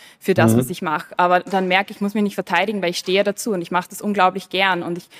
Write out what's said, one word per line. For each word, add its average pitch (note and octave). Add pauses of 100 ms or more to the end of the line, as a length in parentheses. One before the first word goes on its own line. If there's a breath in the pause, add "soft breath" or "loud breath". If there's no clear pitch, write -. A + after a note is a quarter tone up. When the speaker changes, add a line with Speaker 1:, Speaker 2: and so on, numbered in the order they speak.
(180 loud breath)
Speaker 1:
für F#3+
das, A2+
Speaker 2:
Mhm. A#2
Speaker 1:
was C3
ich F3+
mache. D#3+
Aber F3+
dann F#3
merke F#3+
ich, G#3
ich -
muss G3+
mich G#3+
nicht G3+
verteidigen, G3
weil F3
ich F3
stehe F#3+
dazu G3+
und F3+
ich -
mache F3+
das -
unglaublich F#3+
gern F#3
und F3
ich - (100)